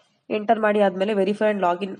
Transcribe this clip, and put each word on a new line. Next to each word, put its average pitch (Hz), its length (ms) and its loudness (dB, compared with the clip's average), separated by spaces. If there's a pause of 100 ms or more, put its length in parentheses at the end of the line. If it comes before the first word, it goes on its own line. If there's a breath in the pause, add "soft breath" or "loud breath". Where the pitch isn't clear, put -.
(300 soft breath)
ಎಂಟರ್ 214 300 0
ಮಾಡಿ 214 200 2
ಆದ್ಮೇಲೆ 190 340 0
ವೆರಿಫೈ 208 380 0
and 202 100 -4
ಲಾಗಿನ್ 190 380 -2